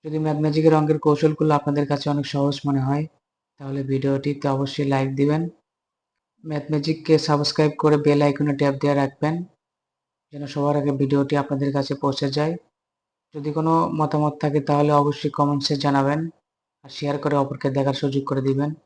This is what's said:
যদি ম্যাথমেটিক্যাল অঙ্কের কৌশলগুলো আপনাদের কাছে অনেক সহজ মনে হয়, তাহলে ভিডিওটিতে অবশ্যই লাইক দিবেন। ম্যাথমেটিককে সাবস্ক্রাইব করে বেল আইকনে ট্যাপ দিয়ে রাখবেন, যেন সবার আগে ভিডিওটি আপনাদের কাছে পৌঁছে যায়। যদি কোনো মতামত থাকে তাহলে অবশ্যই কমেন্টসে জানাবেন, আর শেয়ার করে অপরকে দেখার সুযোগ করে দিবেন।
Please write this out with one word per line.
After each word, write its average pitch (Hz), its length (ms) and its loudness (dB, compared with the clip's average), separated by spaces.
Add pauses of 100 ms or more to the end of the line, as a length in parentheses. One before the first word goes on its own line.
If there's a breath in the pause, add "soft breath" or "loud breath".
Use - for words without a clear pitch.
যদি 156 200 -4
ম্যাথমেটিক্যাল 156 540 4
অঙ্কের 151 260 2
কৌশলগুলো 151 540 2
আপনাদের 143 320 0
কাছে 139 220 -2
অনেক 143 220 -2
সহজ 139 220 0 (100)
মনে 139 200 0
হয়, 143 180 0 (560)
তাহলে 139 200 -8 (100)
ভিডিওটিতে 139 560 -2 (100)
অবশ্যই 139 360 -2
লাইক 135 160 0 (100)
দিবেন। 147 240 2 (1000)
ম্যাথমেটিককে 156 680 0 (140)
সাবস্ক্রাইব 151 440 2 (100)
করে 151 220 4
বেল 147 220 4
আইকনে 143 340 0
ট্যাপ 143 220 2
দিয়ে 143 180 2
রাখবেন, 139 340 -2 (1000)
যেন 143 100 -12 (120)
সবার 147 260 0
আগে 139 200 0
ভিডিওটি 139 420 2
আপনাদের 139 340 -2
কাছে 139 160 -2 (100)
পৌঁছে 139 340 0
যায়। 156 180 0 (800)
যদি 151 240 -6
কোনো 160 140 2 (260)
মতামত 151 440 0
থাকে 147 260 0
তাহলে 147 240 2 (100)
অবশ্যই 143 360 -2
কমেন্টসে 143 360 0 (100)
জানাবেন, 139 360 0 (640)
আর - 120 -20
শেয়ার 143 260 -4
করে - 200 0
অপরকে 139 340 -4
দেখার 135 260 0
সুযোগ 139 280 0
করে 135 180 -2
দিবেন। 139 220 0 (160)